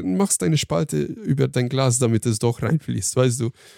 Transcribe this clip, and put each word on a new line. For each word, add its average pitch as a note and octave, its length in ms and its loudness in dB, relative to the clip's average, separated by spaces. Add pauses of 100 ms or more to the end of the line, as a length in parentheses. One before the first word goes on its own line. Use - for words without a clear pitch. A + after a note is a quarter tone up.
machst F#3+ 400 0
eine E3 160 2
Spalte D#3+ 420 -2
über D3 460 0
dein B2+ 220 -2
Glas, C3 320 2
damit A2+ 260 2
es A2 140 0
doch A#2+ 200 0
reinfließt, A#2+ 540 -2
weißt B2+ 240 2
du. A2+ 120 -4 (280)